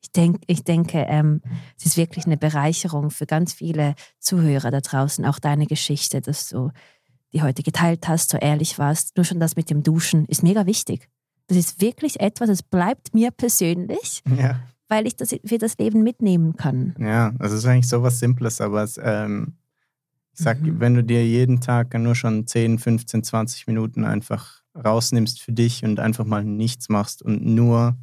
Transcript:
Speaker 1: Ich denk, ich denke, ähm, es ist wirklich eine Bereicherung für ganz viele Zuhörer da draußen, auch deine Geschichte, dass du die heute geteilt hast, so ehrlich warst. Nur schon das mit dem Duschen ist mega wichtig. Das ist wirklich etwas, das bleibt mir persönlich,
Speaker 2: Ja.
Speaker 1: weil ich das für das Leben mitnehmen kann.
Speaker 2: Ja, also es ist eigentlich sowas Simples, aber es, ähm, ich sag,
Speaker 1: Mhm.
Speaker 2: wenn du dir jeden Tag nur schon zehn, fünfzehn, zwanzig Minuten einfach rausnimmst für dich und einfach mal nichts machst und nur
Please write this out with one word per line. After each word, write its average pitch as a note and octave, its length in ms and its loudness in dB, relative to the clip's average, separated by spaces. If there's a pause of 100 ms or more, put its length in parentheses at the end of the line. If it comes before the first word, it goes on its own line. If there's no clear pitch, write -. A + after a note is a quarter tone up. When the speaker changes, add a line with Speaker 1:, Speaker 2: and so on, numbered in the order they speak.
Speaker 1:
Ich - 120 -20
denk, E3+ 340 2
ich E3+ 180 0
denke, E3 340 0 (100)
ähm, D3+ 320 2 (380)
es - 80 -6
ist D#3+ 100 0
wirklich E3 300 -2
eine D#3+ 100 2
Bereicherung D3+ 720 -2
für - 160 -8
ganz E3 260 0
viele D3+ 420 -2 (240)
Zuhörer D#3 520 2
da C#3 100 0
draußen, C3+ 440 -2
auch C#3+ 140 0
deine D3 280 0
Geschichte, D3 540 -4
dass - 280 -6
du B2+ 220 -4 (640)
die D#3 100 0
heute C#3 200 -2
geteilt E3+ 460 0
hast, E3 220 0
so D#3 60 -2
ehrlich D3+ 420 0
warst. D3 380 -2
Nur F3+ 80 4
schon F3 160 -2
das E3 160 0
mit D#3+ 140 -4
dem D3 120 0
Duschen D#3 440 2
ist - 160 -2
mega F#3+ 240 4
wichtig. - 420 -2 (380)
Das F3+ 100 2
ist - 240 0
wirklich A#3+ 400 -2
etwas, G#3+ 280 0
das F#3+ 140 2
bleibt F#3 520 -2
mir A#3 160 4
persönlich, G3 920 -2 (140)
Speaker 2:
Ja. B2+ 240 0 (280)
Speaker 1:
weil G#3+ 180 0
ich A#3 100 -6
das B3 180 -6 (100)
für A3+ 140 -2
das A3 200 -2
Leben G#3+ 240 2
mitnehmen F#3 540 2
kann. B2+ 420 -2
Speaker 2:
Ja, A2 400 2
also G#2 180 -2
es A2 60 -2
ist A#2+ 60 0
eigentlich B2 200 6
sowas B2 300 2
Simples, A#2+ 420 0
aber G#2 220 0
es, G#2+ 200 -6
ähm, G#2+ 520 -4 (800)
ich - 100 -12
sag, C3 160 0
Speaker 1:
Mhm. D#3 200 -2
Speaker 2:
wenn A#2+ 140 4
du A#2+ 100 4
dir A#2 220 2
jeden B2 340 2
Tag B2 340 0
nur A#2 200 2
schon A2 320 -2
zehn, A2+ 320 0
fünfzehn, A2+ 440 0
zwanzig - 440 -4
Minuten A2+ 380 -2
einfach G#2+ 580 -6 (120)
rausnimmst A#2 680 0
für - 120 -8
dich A#2 320 0
und G#2+ 160 0
einfach A2+ 240 -2
mal G#2 200 -2
nichts G#2+ 440 -4
machst G#2 340 -2
und G#2+ 220 -2
nur A#2 580 4